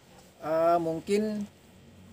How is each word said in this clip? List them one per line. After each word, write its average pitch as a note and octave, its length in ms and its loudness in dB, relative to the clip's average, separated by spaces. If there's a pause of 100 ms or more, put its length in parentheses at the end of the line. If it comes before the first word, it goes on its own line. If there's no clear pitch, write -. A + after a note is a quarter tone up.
(400)
eh, E3 400 2
mungkin G3+ 640 -4 (680)